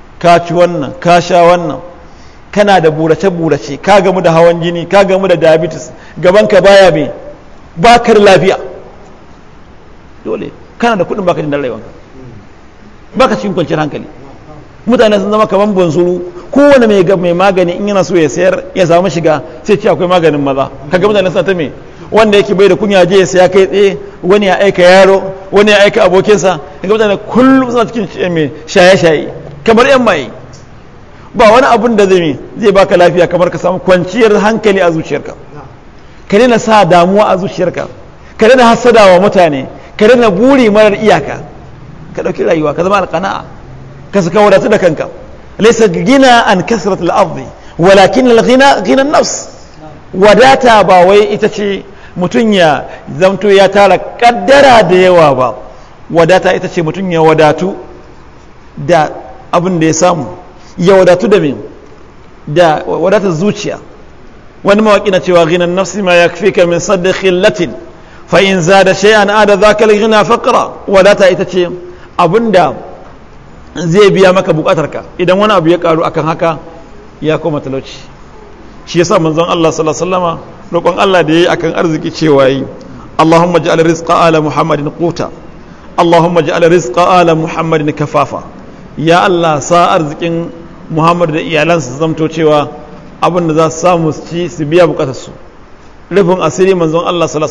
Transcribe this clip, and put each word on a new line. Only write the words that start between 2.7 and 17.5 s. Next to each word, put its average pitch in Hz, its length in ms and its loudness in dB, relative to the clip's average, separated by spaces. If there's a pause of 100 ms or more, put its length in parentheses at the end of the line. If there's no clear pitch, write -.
da 160 100 2
burace-burace, 160 920 -2
ka 196 200 2
gamu 185 200 0
da 170 100 2
hawan 170 300 2
jini, 170 260 -6
ka 196 160 2
gamu 190 240 0
da 180 80 2
diabetes, 160 560 0 (260)
gabanka 185 440 2
baya 196 300 6
me, 151 200 -2 (640)
ba 233 240 4
ka 226 140 2
da 208 60 4
lafiya. 190 380 2 (1700)
Dole, - 280 -10 (280)
kana 233 160 -2
da 175 80 0
kuɗin 202 220 -8
baka 170 160 -2
jin 156 100 -6
daɗin 143 100 -4
rayuwanka. 110 260 -8 (1300)
Baka 226 200 0
cikin 202 180 -6
kwanciyar 160 260 -4
hankali. 135 280 -8 (800)
Mutane 220 320 2
sun 196 120 -6
zama 214 160 0
kaman 202 260 -2
bunsuru, 175 580 -2 (200)
kowane 277 360 4
mai 202 160 2
ga-, 185 140 0
mai 175 160 -2
magani 180 420 0